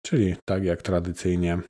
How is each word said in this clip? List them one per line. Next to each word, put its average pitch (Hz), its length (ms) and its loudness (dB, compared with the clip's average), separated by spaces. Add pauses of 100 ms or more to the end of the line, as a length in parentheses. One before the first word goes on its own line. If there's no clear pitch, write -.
czyli 98 300 2 (100)
tak 95 180 0
jak 85 180 0
tradycyjnie, 87 800 0 (100)